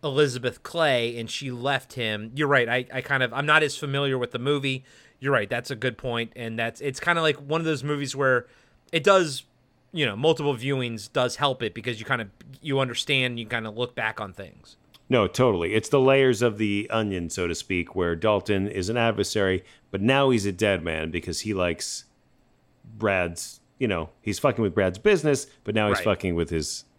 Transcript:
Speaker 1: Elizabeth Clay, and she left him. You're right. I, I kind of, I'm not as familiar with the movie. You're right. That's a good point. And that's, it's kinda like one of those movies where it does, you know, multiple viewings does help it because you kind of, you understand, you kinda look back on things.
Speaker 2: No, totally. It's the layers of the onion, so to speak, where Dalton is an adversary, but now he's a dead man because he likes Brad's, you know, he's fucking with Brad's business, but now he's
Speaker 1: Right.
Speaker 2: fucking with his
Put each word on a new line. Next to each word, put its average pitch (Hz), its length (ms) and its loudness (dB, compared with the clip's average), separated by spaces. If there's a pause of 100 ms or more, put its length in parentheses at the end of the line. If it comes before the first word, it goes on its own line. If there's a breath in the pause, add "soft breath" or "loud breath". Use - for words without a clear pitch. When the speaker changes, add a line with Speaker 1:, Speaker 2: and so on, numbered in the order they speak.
Speaker 1:
Elizabeth 131 580 0
Clay, 123 560 0
and 113 120 -8
she 135 200 -8
left 127 440 -4
him. 110 400 -4
You're 147 140 0
right. 127 200 4
I, 123 240 0
I 131 80 -6
kind 131 220 0
of, 117 100 -2
I'm 139 140 -4
not 156 160 6
as 143 140 -2
familiar 139 420 -2
with 120 140 -4
the 120 60 -6
movie. 135 460 -2 (360 soft breath)
You're 135 120 0
right. 107 160 2
That's 120 220 -4
a 131 60 -8
good 120 200 -4
point. 117 400 -4
And 113 220 -8
that's, 117 240 -4
it's 139 180 -6
kinda 170 220 0
like 156 160 2
one 143 220 -2
of 165 40 -4
those 156 180 -2
movies 143 320 -4
where 131 320 2 (460 soft breath)
it 165 100 0
does, 175 420 4 (480)
you 160 120 0
know, 107 120 0
multiple 147 380 2
viewings 120 560 -4
does 123 260 0
help 135 260 0
it 107 120 -4
because 113 240 -6
you 110 60 -12
kind 123 160 -2
of, 104 80 -6 (320)
you 135 200 0
understand, 127 600 0
you 110 60 -8
kinda 110 240 -4
look 120 240 -4
back 110 260 -4
on 98 140 -8
things. - 420 -18 (320)
Speaker 2:
No, 202 200 6
totally. 98 460 2
It's 110 140 0
the 139 120 4
layers 131 420 4
of 110 160 0
the 104 320 0
onion, 98 400 -2
so 90 160 -2
to 85 80 0
speak, 87 400 -4
where 85 220 0
Dalton 101 520 0
is 95 200 -4
an 117 80 -2
adversary, 104 680 0 (280 soft breath)
but 98 100 -4
now 135 280 4
he's 107 160 2
a 101 60 -2
dead 95 300 2
man 80 300 -4
because 85 280 -4
he 107 140 -4
likes 87 500 -2 (800)
Brad's, 98 760 -2 (180)
you 131 100 0
know, 82 220 -2 (100)
he's 104 200 -4
fucking 120 220 2
with 98 120 0
Brad's 92 240 2
business, 151 480 2 (180 soft breath)
but 107 120 -4
now 107 120 4
he's 98 100 2
Speaker 1:
Right. 92 60 -4
Speaker 2:
fucking 95 300 2
with 82 160 0
his 80 340 -4 (140)